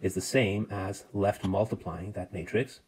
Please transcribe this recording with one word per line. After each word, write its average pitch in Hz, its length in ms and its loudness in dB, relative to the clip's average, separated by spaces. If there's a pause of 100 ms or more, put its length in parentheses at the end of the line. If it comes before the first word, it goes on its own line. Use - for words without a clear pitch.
is 98 140 0
the 123 60 0
same 107 500 2
as 95 420 -4
left 101 340 2
multiplying 95 640 -2
that 90 200 -8
matrix 101 560 -2